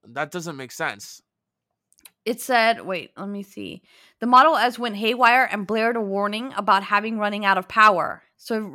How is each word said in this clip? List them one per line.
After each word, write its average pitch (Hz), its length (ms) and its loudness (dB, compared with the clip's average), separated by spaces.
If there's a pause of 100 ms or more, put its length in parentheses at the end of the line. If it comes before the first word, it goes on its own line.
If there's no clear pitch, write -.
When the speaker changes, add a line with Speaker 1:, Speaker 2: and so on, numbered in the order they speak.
(140)
Speaker 1:
that 147 180 -8
doesn't 170 240 -10
make 131 160 -14
sense. 123 500 -10 (1040)
Speaker 2:
It 254 160 -4
said, 233 440 2
wait, 180 300 -8
let 202 140 -12
me 202 140 -10
see. - 400 -16 (360)
The 226 60 -6
Model 262 320 6
S 240 200 0
went 226 200 -6
haywire 240 520 4
and 202 160 -6
blared 226 300 0
a 233 60 -2
warning 208 560 -4
about 196 260 2
having 208 360 -2
running 208 260 -4
out 190 120 2
of 185 120 -4
power. 202 540 2 (120)
So, 220 400 -8